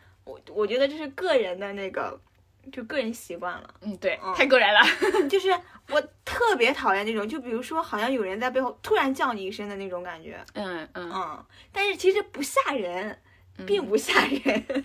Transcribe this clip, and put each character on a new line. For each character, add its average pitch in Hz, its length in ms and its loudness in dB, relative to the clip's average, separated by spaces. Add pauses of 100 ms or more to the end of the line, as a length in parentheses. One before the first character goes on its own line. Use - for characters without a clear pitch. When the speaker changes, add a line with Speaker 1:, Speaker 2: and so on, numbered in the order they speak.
(240)
Speaker 1:
我， - 160 -16 (120)
我 208 140 0
觉 220 120 0
得 277 100 4
这 294 100 -10
是 302 120 -6
个 320 260 0
人 190 240 2
的 202 140 -6
那 196 180 -6
个， 117 280 -6 (520)
就 254 140 -10
个 294 120 -4
人 233 160 -2
习 175 240 -12
惯 175 160 -6
了。 - 280 -16
Speaker 2:
嗯， 202 160 -6
对， 185 260 -2
Speaker 1:
嗯。 190 100 -4
Speaker 2:
太 269 120 4
个 262 120 6
人 208 160 6
了。 208 80 10 (260)
Speaker 1:
<laughs> 349 220 2
就 381 100 4
是 370 140 2 (360)
我 294 120 4 (220)
特 220 320 2
别 233 180 4
讨 202 220 2
厌 202 100 0
那 220 80 0
种， 214 140 -2
就 302 140 -6
比 247 80 -12
如 233 120 -2
说 320 220 -2
好 226 160 -6
像 240 120 0
有 240 120 0
人 190 160 -4
在 254 100 -2
背 254 120 0
后 247 200 -6
突 - 140 2
然 277 180 4
叫 269 200 0
你 196 100 -6
一 190 80 -6
声 208 160 -10
的 202 80 -8
那 196 140 -8
种 180 120 -6
感 170 200 -12
觉。 - 220 -14 (100)
Speaker 2:
嗯， 180 400 -8
嗯。 175 200 -10
Speaker 1:
嗯， 175 320 -8 (260)
但 403 160 -2
是 370 80 -2
其 370 160 4
实 403 120 0
不 - 180 -10
吓 320 300 0
人， 196 480 -4 (380)
Speaker 2:
嗯。 185 80 -12
Speaker 1:
并 208 200 2
不 196 100 2
吓 - 300 2
人。 269 400 0 (200)